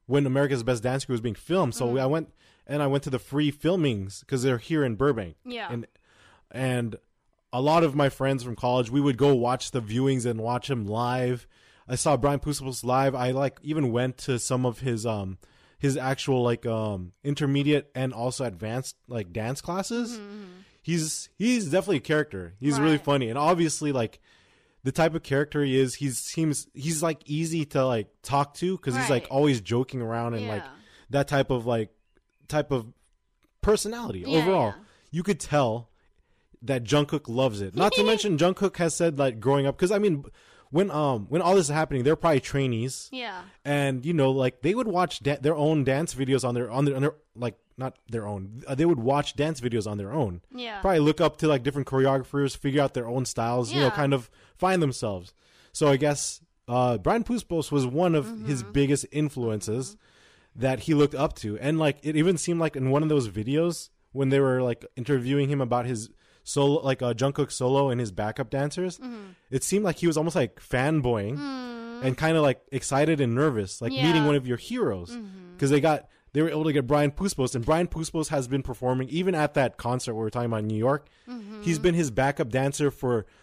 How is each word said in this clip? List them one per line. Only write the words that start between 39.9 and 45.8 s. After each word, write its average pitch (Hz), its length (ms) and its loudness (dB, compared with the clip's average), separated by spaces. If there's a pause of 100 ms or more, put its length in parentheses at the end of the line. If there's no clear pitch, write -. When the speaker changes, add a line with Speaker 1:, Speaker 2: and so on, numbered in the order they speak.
Speaker 1:
I 208 80 2
mean, 175 260 2 (460)
when, 185 200 2
um, 139 380 0
when 156 120 0
all 180 140 4
this 180 120 6
is 147 80 -2
happening, 151 300 0
they're 156 120 4
probably 156 240 4
trainees. 131 720 -2
Speaker 2:
Yeah. 214 300 -10 (220)
Speaker 1:
And, 139 400 0
you 165 80 0
know, 135 180 4
like, 131 320 0
they 170 120 2
would 233 140 -2
watch 175 340 0
da-, 143 180 0
their 147 160 2
own 151 280 2